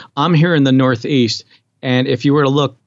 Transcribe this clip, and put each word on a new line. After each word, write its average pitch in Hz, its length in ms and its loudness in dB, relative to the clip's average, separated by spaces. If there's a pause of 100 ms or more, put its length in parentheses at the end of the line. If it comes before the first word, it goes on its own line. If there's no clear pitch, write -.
(160)
I'm 151 160 0
here 170 220 2
in 143 100 2
the 131 80 2
Northeast, 131 720 0 (380)
and 131 260 -2
if 127 160 -4
you 143 80 2
were 147 120 2
to 139 40 0
look, 139 380 -2